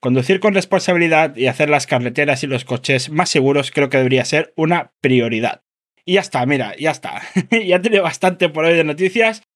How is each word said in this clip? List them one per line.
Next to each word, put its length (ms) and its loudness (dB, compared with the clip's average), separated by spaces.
Conducir 400 0
con 140 2
responsabilidad 800 0
y 100 0
hacer 240 0
las 160 0
carreteras 580 -2
y 20 -8
los 180 -6
coches 460 -4
más 200 -2
seguros 400 2
creo 180 0
que 80 -2
debería 280 2
ser 320 -2
una 440 0
prioridad. 640 0
Y 100 -2
ya 60 4
está, 260 -4
mira, 320 -2
ya 120 -2
está. 320 -10
<laughs> 140 -4
Ya 260 0
he 40 2
tenido 220 4
bastante 460 0
por 160 -2
hoy 120 4
de 80 2
noticias. 580 0